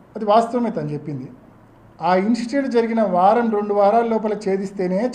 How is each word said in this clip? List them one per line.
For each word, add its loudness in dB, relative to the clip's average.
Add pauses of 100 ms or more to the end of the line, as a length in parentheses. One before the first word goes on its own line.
(160)
అది -6
వాస్తవమే 2
తను -6
చెప్పింది. -10 (720)
ఆ 2
ఇన్సిడెంట్ 0
జరిగిన 0
వారం, 2
రెండు -2
వారాల 4
లోపల -2
ఛేదిస్తేనే -2